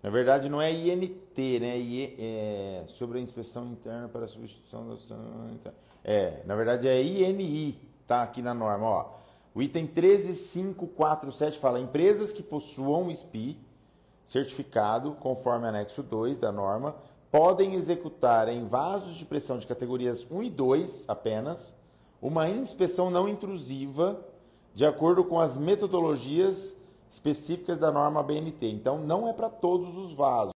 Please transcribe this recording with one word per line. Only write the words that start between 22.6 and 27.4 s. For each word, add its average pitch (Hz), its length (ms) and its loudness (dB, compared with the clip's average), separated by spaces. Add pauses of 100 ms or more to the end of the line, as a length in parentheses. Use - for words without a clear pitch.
não 180 180 2
intrusiva, 170 1000 -4 (480)
de 113 120 4
acordo 170 400 4
com 170 120 0
as 147 200 2
metodologias 170 960 2 (560)
específicas 160 680 -4